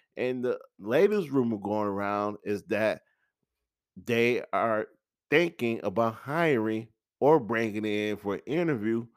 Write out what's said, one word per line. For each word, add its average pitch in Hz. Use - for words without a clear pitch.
And 123
the 123
latest 160
rumor 123
going 104
around 101
is 101
that 104
they 117
are 107
thinking 139
about 110
hiring 113
or 147
bringing 107
in 104
for 101
an -
interview 117